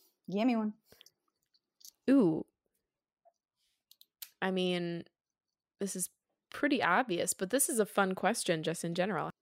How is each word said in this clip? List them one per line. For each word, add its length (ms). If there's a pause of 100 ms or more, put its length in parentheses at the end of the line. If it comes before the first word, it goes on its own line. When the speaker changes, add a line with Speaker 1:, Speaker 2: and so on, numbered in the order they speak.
(300)
Speaker 1:
Give 180
me 80
one. 180 (1400)
Speaker 2:
Ooh. 360 (2000)
I 100
mean, 520 (760)
this 160
is 140 (420)
pretty 320
obvious, 500
but 180
this 180
is 100
a 60
fun 300
question 480
just 200
in 120
general. 340 (120)